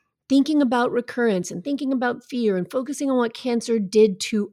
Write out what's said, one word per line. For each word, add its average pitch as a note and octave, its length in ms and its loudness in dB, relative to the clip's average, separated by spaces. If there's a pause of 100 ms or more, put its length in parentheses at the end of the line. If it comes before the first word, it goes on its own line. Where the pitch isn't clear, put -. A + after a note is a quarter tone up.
(280)
thinking C#4 320 4
about B3 320 2
recurrence A#3 580 0
and F3 140 -10
thinking C#4+ 260 -4
about A#3+ 320 -2
fear A3 360 -2
and F3+ 120 -4
focusing C4+ 400 -4
on B3+ 60 2
what A#3 160 0
cancer A#3 460 -2
did G#3+ 420 4
to G#3 320 -2